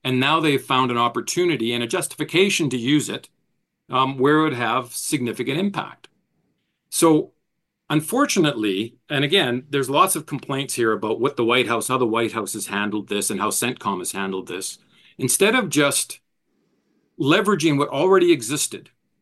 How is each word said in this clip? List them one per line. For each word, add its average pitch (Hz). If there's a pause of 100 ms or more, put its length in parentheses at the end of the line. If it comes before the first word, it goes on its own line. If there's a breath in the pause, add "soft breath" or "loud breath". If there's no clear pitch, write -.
And 127
now 147
they've 147
found 127
an 120
opportunity 120
and 120
a 120
justification 165
to 131
use 123
it, 110 (640)
um, 135
where 143
it 156
would 151
have 120
significant 127
impact. - (840)
So 160 (580)
unfortunately, 147 (100)
and 143
again, 139
there's 139
lots 175
of 151
complaints 135
here 113
about 107
what 135
the 120
White 120
House, 120
how 127
the 123
White 110
House 104
has 104
handled 104
this 101
and 98
how 101
centcom 107
has 90
handled 98
this. 90 (400 soft breath)
Instead 196
of 196
just 139 (1000)
leveraging 160
what 139
already 175
existed, 123 (320)